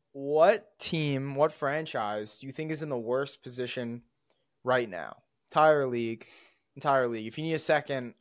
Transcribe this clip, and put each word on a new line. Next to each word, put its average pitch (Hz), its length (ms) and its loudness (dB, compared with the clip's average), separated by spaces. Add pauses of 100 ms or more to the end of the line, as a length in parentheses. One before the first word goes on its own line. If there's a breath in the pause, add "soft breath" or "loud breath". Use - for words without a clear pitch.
(120)
What 156 640 4
team, 143 560 -2
what 156 180 4
franchise 127 880 -4
do - 80 -16
you 135 60 -10
think 156 200 -6
is 151 100 -6
in 156 60 -6
the 131 100 -2
worst 127 440 -4
position 120 600 -8 (640)
right 123 240 2
now? 82 300 -10 (340)
Entire 151 340 6
league, 117 400 -4 (480 soft breath)
entire 135 320 2
league. 113 220 -6
If 117 100 -12
you 156 60 -4
need 160 100 -2
a 156 60 0
second, 143 600 -2